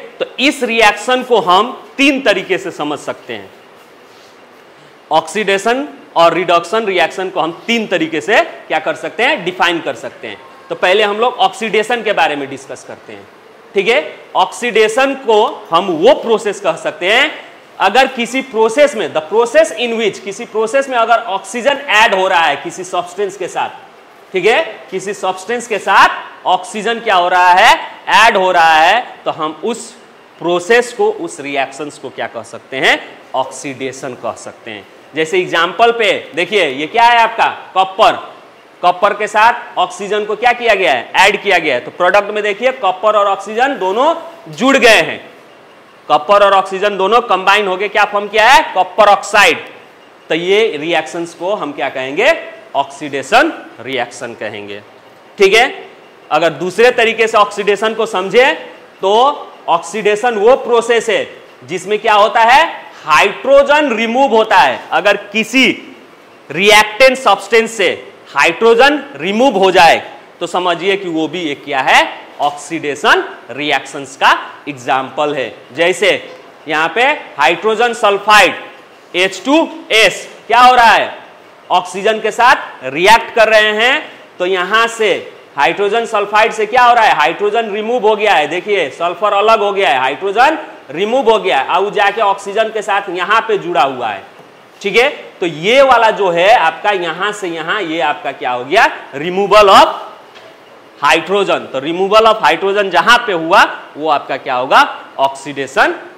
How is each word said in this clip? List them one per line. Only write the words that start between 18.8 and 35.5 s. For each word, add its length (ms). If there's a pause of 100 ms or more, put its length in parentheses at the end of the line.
में, 180
the 100
process 540
in 200
which, 220
किसी 260
प्रोसेस 440
में 80
अगर 320
ऑक्सीजन 520 (140)
ऐड 200
हो 120
रहा 140
है 140
किसी 280
सब्सटेंस 540
के 100
साथ, 220 (640)
ठीक 120
है? 180 (280)
किसी 220
सब्सटेंस 540
के 120
साथ 680
ऑक्सीजन 520
क्या 160
हो 120
रहा 240
है? 280 (380)
ऐड 200
हो 140
रहा 240
है, 300 (200)
तो 60
हम 320
उस 280 (480)
प्रोसेस 540
को, 180
उस 280
रिएक्शंस 580
को 120
क्या 180
कह 180
सकते 320
हैं? 220 (360)
ऑक्सीडेशन 800 (100)
कह 160
सकते 320
हैं। 160 (280)
जैसे 240
एग्जांपल 520